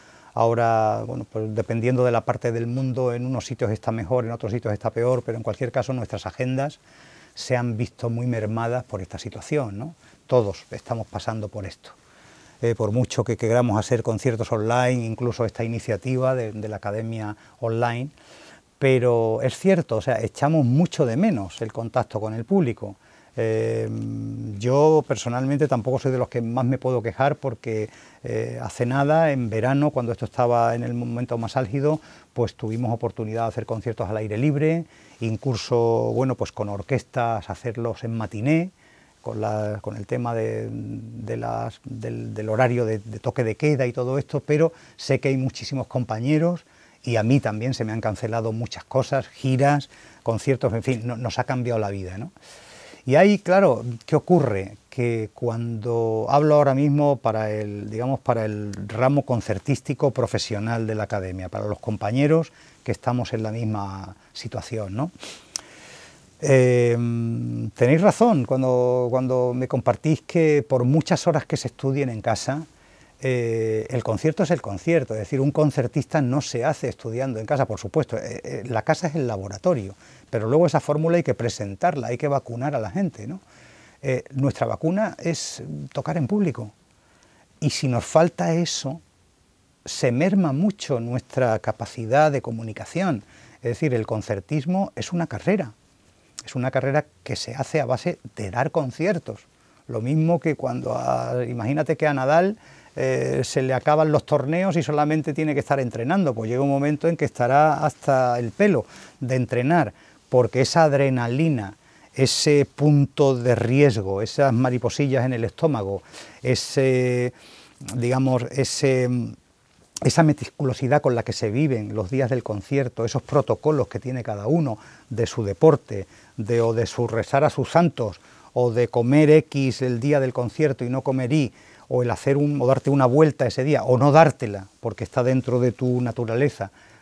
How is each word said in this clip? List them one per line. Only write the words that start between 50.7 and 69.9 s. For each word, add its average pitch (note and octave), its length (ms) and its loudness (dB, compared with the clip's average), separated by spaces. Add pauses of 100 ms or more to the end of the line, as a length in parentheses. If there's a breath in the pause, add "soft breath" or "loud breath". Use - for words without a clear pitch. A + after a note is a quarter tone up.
en A2+ 100 -2
fin, B2 220 -2
no-, A#2+ 120 -4
nos A#2+ 220 -4
ha B2 40 0
cambiado A#2+ 360 -2
la G2+ 120 -2
vida, F#2+ 260 -8
¿no? C#3 140 -12 (720 loud breath)
Y B2+ 120 2
ahí, G3 240 8
claro, F3 440 4 (220)
¿qué - 100 0
ocurre? G#2+ 640 2 (120)
Que A#2 440 -2
cuando A#2 960 -2
hablo D3 260 4
ahora C#3 200 6
mismo C#3+ 420 4
para A2 320 -2
el, G#2+ 400 -6
digamos, B2 300 -4
para A2+ 260 0
el G#2 260 -6 (160)
ramo B2+ 360 2
concertístico B2 880 -2
profesional A2+ 720 -2
de A2 80 -2
la G#2+ 100 -2
academia, F#2 460 -6
para G#2+ 160 -6
los G#2 140 -4
compañeros C3+ 720 0 (320 loud breath)
que - 80 -6
estamos B2 420 -2
en A2 80 -4
la A2 100 -4
misma G2+ 640 -6 (180 soft breath)
situación, G#2+ 600 -8
¿no? D3 160 -4 (1300 loud breath)
Eh, B2+ 520 6 (800)
tenéis C#3+ 260 6
razón G3+ 440 4
cuando, B2+ 640 2
cuando B2+ 460 2
me B2+ 120 -2
compartís C#3 540 0